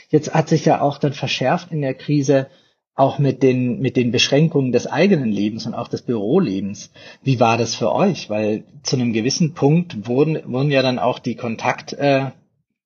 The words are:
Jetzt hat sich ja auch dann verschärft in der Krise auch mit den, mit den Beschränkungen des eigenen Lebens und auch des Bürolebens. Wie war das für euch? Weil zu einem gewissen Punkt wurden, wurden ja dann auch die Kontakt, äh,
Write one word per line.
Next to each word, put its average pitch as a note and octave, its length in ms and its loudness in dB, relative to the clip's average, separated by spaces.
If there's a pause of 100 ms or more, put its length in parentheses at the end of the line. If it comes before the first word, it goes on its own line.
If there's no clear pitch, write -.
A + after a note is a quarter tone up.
Jetzt D3+ 240 2
hat D#3 160 0
sich D#3 160 0
ja - 160 2
auch C#3+ 160 -2
dann C#3+ 160 -2
verschärft - 580 -2
in D#3 100 -4
der C3 120 -2
Krise C#3 540 0 (480)
auch C3+ 240 2
mit C3+ 240 2
den, B2+ 360 2
mit B2+ 160 -2
den B2 160 2
Beschränkungen C#3 600 2
des A#2 160 0
eigenen C#3+ 440 2
Lebens G#2+ 360 -2
und A2+ 80 -8
auch A#2 120 -8
des - 140 -8
Bürolebens. G#2 880 -2 (320)
Wie C3 180 0
war A#2 180 4
das A#2 180 -2
für A2+ 160 -2
euch? E3+ 380 0
Weil G#2+ 340 -2 (180)
zu - 140 -2
einem A#2+ 180 0
gewissen C3 400 0
Punkt C#3 540 0
wurden, C#3+ 340 0 (100)
wurden C#3 200 -2
ja C3+ 100 4
dann B2+ 180 0
auch A#2 200 -2
die A#2 160 -6
Kontakt, - 580 -6
äh, C3+ 380 0 (540)